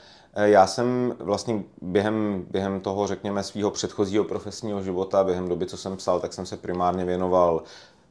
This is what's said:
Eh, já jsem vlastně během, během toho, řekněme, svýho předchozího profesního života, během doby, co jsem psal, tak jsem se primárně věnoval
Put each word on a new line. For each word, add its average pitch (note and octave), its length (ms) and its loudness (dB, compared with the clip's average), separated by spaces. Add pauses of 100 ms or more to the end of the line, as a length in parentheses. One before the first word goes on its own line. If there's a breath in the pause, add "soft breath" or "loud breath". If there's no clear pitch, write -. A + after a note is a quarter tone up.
(340 loud breath)
Eh, G#2 140 4
já G2 180 10
jsem B2 520 0
vlastně G2+ 440 -2 (200)
během, G#2 680 0
během G2 300 -2
toho, G2 260 0
řekněme, G2 360 -4
svýho G2+ 280 -2
předchozího G2+ 540 0
profesního G2+ 580 -8
života, F#2+ 420 0
během F2+ 240 -2
doby, F2 180 -2
co F#2 100 -10
jsem F#2+ 200 -8
psal, F2+ 240 -2
tak - 120 -6
jsem F#2 140 -10
se G#2 100 -10
primárně F2+ 480 -2
věnoval F2+ 580 2 (480 loud breath)